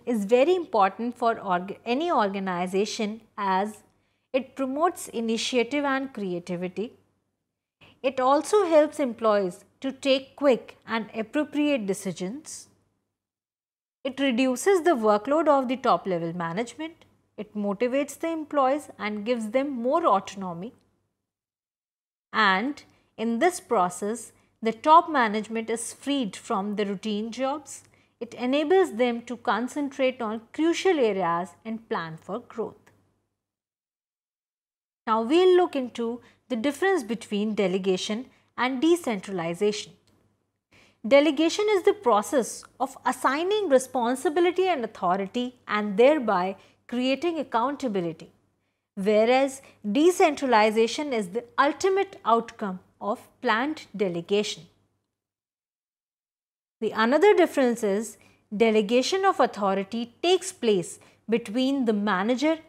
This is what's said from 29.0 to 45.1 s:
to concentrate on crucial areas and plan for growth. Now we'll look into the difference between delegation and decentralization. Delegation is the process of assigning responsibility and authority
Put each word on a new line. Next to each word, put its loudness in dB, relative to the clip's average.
to -10
concentrate -2
on -6
crucial 2
areas 0
and -12
plan -6
for -10
growth. -10
Now 2
we'll 6
look 2
into -4
the -4
difference 0
between -4
delegation -2
and -2
decentralization. -2
Delegation 4
is 2
the 4
process 0
of -6
assigning -2
responsibility 0
and -2
authority -4